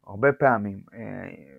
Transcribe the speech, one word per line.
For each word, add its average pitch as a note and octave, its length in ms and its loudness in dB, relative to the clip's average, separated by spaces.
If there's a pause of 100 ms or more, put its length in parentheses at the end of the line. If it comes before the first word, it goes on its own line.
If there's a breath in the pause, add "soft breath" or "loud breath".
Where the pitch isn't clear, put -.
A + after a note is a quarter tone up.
הרבה A2+ 260 2
פעמים, G#2 500 2 (100)
אה, G2 360 -10 (300)